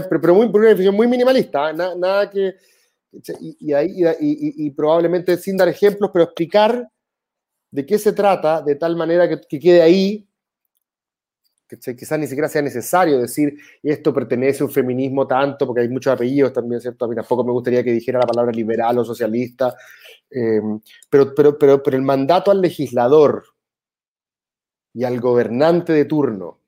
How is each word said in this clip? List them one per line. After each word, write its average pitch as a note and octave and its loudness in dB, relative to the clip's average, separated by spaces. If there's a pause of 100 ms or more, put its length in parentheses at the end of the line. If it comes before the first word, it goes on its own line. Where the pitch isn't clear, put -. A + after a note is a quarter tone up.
pero, D#3+ 0
pero E3+ 4
muy, G3+ 4
por G#3 2
una A3 6
definición G3 2
muy A3+ 4
minimalista, B3 0
¿eh? D#3 -6
Na-, F3 -6
nada F#3+ -2
que... G3 -4 (840)
y, D#3 -12
y C#3+ 0
ahí, D#3+ 0
y, F#3+ -2
y, D3+ -2
y C#3+ -6
probablemente E3+ 0
sin F#3+ -6
dar F#3 4
ejemplos, G3+ 0
pero E3 4
explicar G#3+ 0 (800)
de C3+ -6
qué G#3 0
se G#3 0
trata, E3+ 0
de C#3+ -2
tal E3 -2
manera E3 0
que, D#3 -6
que C#3+ -8
quede F3 6
ahí, F#3+ 2 (1400)
que - -20
se-, A#2+ -10
quizás D#3 -6
ni D3+ -6
siquiera C#3 -4
sea D3 -2
necesario C#3 0
decir, C#3+ -2 (260)
"Esto D3 -2
pertenece C3 -2
a C3+ 0
un - -16
feminismo C3 -2
tanto", C3+ -2
porque A#2+ -2
hay A#2+ -2
muchos B2+ -2
apellidos B2+ 0
también, A#2+ -4
¿cierto? A#2+ -10
A A2+ -2
mí A#2 -6
tampoco A#2 -2
me B2 -4
gustaría B2 0
que B2 -2
dijera A#2+ -2
la B2 0
palabra A#2+ -2
liberal A#2 -2
o A#2 0
socialista, A#2+ -6 (560)
eh, A2+ -2 (480)
pero, C#3 2
pero, D3 4
pero, C#3 4
pero C3 -2
el C3 -2
mandato C#3 2
al G3 2
legislador B2+ 2 (1500)
y A#2 -6
al B2 -4
gobernante B2 0
de D3 2
turno, A2+ -4